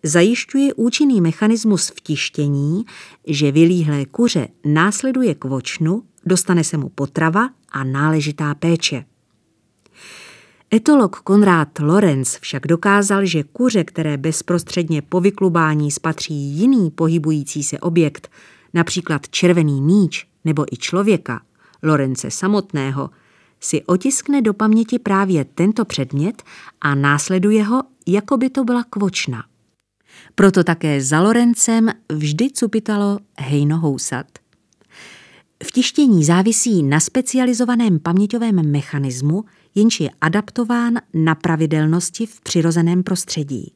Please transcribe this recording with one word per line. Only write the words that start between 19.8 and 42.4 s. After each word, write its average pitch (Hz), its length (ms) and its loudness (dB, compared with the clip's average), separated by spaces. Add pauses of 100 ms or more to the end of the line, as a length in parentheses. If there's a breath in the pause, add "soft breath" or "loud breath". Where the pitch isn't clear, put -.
míč 170 460 2 (180)
nebo 151 280 0
i 123 40 -14
člověka, 185 640 -2 (420 soft breath)
Lorence 135 480 0
samotného, 143 800 -4 (500 soft breath)
si - 240 -4
otiskne 269 580 0
do 214 120 0
paměti 220 460 2
právě 190 460 0
tento 214 400 0
předmět 139 580 -6 (380 loud breath)
a 143 140 -2
následuje 185 680 2
ho, 247 200 0 (240)
jako 208 300 0
by 262 120 0
to 262 140 -2
byla 240 260 0
kvočna. 185 540 -4 (920 soft breath)
Proto 190 280 4
také 160 380 0
za 151 200 0
Lorencem 226 680 2 (240)
vždy 151 380 -2
cupitalo 208 680 -2 (180)
hejno 147 420 0
housat. 139 460 -4 (1400 loud breath)
Vtištění 247 600 2
závisí 190 600 2
na 143 160 2
specializovaném 240 1000 0
paměťovém 190 720 0
mechanismu, 143 720 -2 (320 soft breath)
jenž 220 240 2
je 147 100 -2 (120)
adaptován 233 720 -2 (200)
na 160 220 2
pravidelnosti 160 880 -2
v - 160 -20